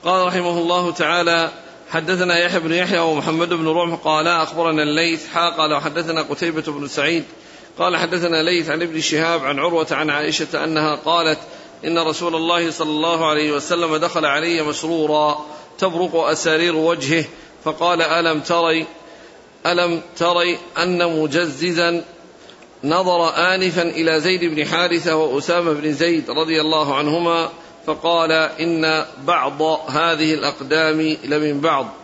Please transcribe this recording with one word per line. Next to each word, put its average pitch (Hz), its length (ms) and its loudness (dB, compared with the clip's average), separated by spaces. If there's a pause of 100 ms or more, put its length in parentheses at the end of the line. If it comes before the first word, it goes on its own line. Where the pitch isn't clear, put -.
قال 185 240 2
رحمه 175 300 -2
الله 175 340 0
تعالى: 170 600 0 (380)
"حدثنا 175 500 0
يحيى 175 200 2
بن 160 140 0
يحيى 180 260 0
ومحمد 165 500 0
بن 160 180 0
رمح 170 280 0
قال 156 320 0
أخبرنا 160 560 0
الليث، 160 440 0
حا 170 220 0
قال: 156 240 0
وحدثنا 156 480 -2
قتيبة 156 400 -4
بن 147 260 -6
سعيد 151 360 0 (560)
قال: 175 180 2
حدثنا 170 460 0
ليث 165 260 0
عن 156 120 0
ابن 160 200 -4
شهاب 160 440 0
عن 139 140 -2
عروة 160 320 2
عن 151 180 0
عائشة 151 540 -2
أنها 156 320 0
قالت: 160 440 0 (460)
إن 165 120 0 (100)
رسول 165 280 -2
الله 170 360 0
صلى 156 180 -4
الله 160 400 0
عليه 151 220 0
وسلم 160 440 0
دخل 165 300 0
علي 160 380 0
مسرورا 151 840 0 (340)
تبرق 175 360 0
أسارير 160 600 2
وجهه، 160 500 2 (380)
فقال: 165 380 0
ألم 160 380 2
تري، 165 460 0 (800)
ألم 175 360 2 (160)
تري 175 400 2 (200)
أن 170 440 0
مجززا 165 840 0 (800)
نظر 170 460 2
آنفا 180 520 2
إلى 160 400 0
زيد 175 340 0
بن 147 100 0
حارثة 170 500 0
وأسامة 156 580 2
بن 147 200 0
زيد 156 360 0
رضي 160 320 0
الله 151 340 2
عنهما، 165 540 0 (380)
فقال: 165 440 2
إن 160 760 0 (220)
بعض 143 340 0 (280)
هذه 156 440 2
الأقدام 156 920 0
لمن 147 380 0
بعض." 143 260 2 (160)